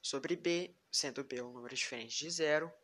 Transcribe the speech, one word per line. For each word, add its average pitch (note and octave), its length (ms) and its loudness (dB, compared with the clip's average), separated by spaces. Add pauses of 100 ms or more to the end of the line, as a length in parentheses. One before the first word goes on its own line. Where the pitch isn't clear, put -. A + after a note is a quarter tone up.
sobre C#3+ 340 0
B, F3 400 0 (160)
sendo C#3 320 0
B B2+ 160 -6
um B2 120 -8
número A#2+ 220 -10
diferente A#2 440 -2
de D#3+ 120 -4
zero D#3+ 400 4 (140)